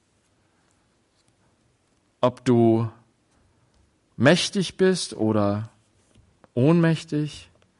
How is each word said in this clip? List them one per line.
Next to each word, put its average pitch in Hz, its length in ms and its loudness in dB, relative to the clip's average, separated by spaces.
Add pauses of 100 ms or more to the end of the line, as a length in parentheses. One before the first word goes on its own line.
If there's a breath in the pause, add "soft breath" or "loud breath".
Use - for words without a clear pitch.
(2250)
ob 123 240 -4
du 117 440 2 (1300)
mächtig 170 600 0
bist 190 380 -2
oder 107 560 -2 (840)
ohnmächtig. 151 960 -2 (300)